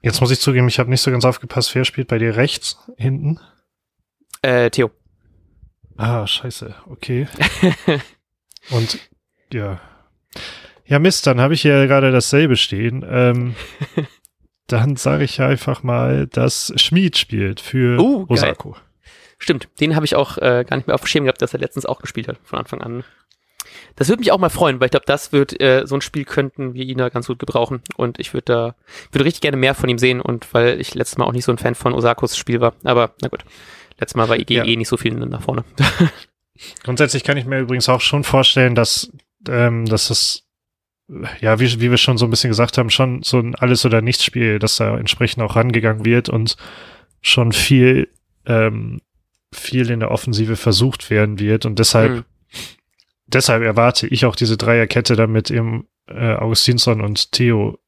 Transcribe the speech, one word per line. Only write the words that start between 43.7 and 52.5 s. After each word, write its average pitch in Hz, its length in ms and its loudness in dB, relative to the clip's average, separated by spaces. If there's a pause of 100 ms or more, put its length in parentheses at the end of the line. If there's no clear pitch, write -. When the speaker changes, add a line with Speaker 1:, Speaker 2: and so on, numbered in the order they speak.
Speaker 1:
dass 107 200 0
da 110 200 -2
entsprechend 117 460 -2
auch 104 120 -4
rangegangen 110 480 0
wird 117 260 2
und 113 280 -2 (640)
schon 117 300 2
viel, 131 580 4 (380)
ähm, 110 540 -2 (520)
viel 127 360 -2
in 117 120 -2
der 110 100 -2
Offensive 113 440 -2
versucht 117 540 0
werden 104 300 0
wird 107 260 0
und 110 140 -2
deshalb, 117 320 4
Speaker 2:
Hm. 117 120 -4 (1040)